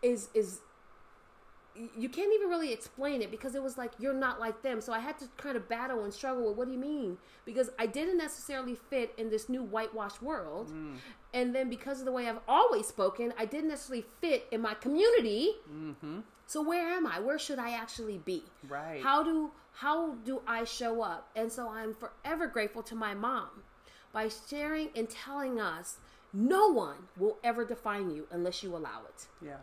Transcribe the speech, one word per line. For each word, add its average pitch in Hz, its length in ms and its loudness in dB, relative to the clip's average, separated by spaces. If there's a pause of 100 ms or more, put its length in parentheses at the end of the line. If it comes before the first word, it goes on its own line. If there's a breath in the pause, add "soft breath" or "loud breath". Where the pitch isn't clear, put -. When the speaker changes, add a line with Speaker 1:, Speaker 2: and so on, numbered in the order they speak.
Speaker 1:
is, 240 320 4
is, 196 280 2 (1120)
y-, 233 220 -12
you 240 120 -2
can't 403 240 4
even 403 160 4
really 330 240 2
explain 262 480 -2
it, 190 100 -2
because 240 240 -6
it 269 80 -2
was 262 140 -4
like, 240 220 -6
"You're 269 140 0
not 262 260 0
like 226 220 -4
them." 247 200 -2
So 233 120 -4
I 226 60 0
had 285 200 -6
to 262 80 -14 (100)
kind 277 200 -4
of 185 100 -4
battle 233 360 -2
and 202 100 -4
struggle 247 340 0
with, 208 100 2
"What 247 100 0
do 262 40 -4
you 254 80 -2
mean?" 262 380 -2 (280 loud breath)
Because 233 320 0
I 226 80 0
didn't 320 320 2
necessarily 269 580 -2
fit 240 420 -2
in 226 120 -2
this 220 200 0
new 254 140 0
whitewashed 214 580 -4
world. 220 480 -4
Speaker 2:
Mm. 156 260 -8 (380 loud breath)
Speaker 1:
And 247 220 2
then 262 140 2
because 262 300 -4
of 262 60 -6
the 262 60 0
way 247 160 0
I've 226 200 -4
always 294 400 6
spoken, 220 500 2
I 220 80 0
didn't 302 240 -2
necessarily 262 360 -4 (140)
fit 294 320 2
in 226 100 0
my 220 120 0
community. 302 800 6 (200)
Speaker 2:
Mm-hmm. 156 460 -6 (260)
Speaker 1:
So 311 160 -4
where 339 280 2
am 349 180 2
I? 175 140 -2
Where 277 180 0
should 277 200 -4
I 240 120 -2
actually 226 460 -6
be? 175 260 -2 (240)
Speaker 2:
Right. 147 340 -6
Speaker 1:
How 277 220 6
do, 311 280 2 (240 loud breath)
how 302 400 0 (100)
do 262 200 -2
I 233 200 0
show 233 360 -2
up? 170 320 -4
And 226 160 0
so 226 200 -6
I'm 220 240 -6
forever 302 540 -4
grateful 220 360 -2
to 226 120 -10
my 214 180 -2
mom 220 500 -2 (480 loud breath)
by 220 160 0
sharing 294 680 -2
and 220 160 -2
telling 262 520 -4
us, 175 380 -4 (340 loud breath)
"No 359 340 8
one 185 480 2
will 208 300 4
ever 233 180 2
define 208 480 -2
you 151 180 -6
unless 175 320 -2
you 185 140 -6
allow 117 320 -6
it." - 200 -18 (140)
Speaker 2:
Yeah. 143 220 -10